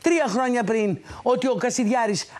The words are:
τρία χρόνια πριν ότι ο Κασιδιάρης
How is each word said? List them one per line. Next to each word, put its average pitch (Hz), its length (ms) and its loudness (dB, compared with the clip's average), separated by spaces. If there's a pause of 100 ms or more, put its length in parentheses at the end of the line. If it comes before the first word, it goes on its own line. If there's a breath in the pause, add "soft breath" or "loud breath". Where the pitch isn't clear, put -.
τρία 330 260 2
χρόνια 240 360 0
πριν 214 340 0 (240 loud breath)
ότι 247 260 2
ο 254 60 2
Κασιδιάρης 226 840 0